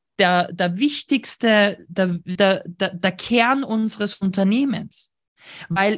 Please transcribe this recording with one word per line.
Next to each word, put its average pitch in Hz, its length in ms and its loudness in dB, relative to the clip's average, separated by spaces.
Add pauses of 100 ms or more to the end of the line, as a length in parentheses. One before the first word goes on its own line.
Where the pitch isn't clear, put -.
(180)
der, 180 340 4
der 180 260 -2
wichtigste, 226 1080 0
der, 185 200 -2 (180)
der, 190 400 2
der, 185 280 -6
der 185 200 -2
Kern 240 500 0
unseres 220 520 -4
Unternehmens. 202 1000 -2 (560)
Weil 196 280 2